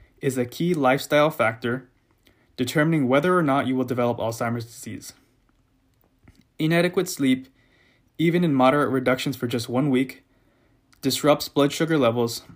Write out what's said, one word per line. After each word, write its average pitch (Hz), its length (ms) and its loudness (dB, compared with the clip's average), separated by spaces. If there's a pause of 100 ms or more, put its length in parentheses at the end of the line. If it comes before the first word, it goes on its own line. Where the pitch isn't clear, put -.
(220)
is 127 160 -2
a 120 80 -2
key 170 260 -2
lifestyle 147 560 2
factor 120 600 -4 (640)
determining 151 500 0
whether 143 300 2
or 175 60 2
not 139 240 0
you 131 100 -2
will 131 80 0
develop 120 320 -2
Alzheimer's 117 480 -4
disease. - 480 -16 (1500)
Inadequate 175 520 0
sleep, 131 380 0 (680)
even 170 260 2
in 160 120 2
moderate 131 340 4
reductions 127 480 -2
for 123 100 -6
just 120 220 -4
one 135 220 0
week, 131 340 -2 (800)
disrupts 143 480 0
blood 143 200 2
sugar 160 280 0
levels 120 460 0 (120)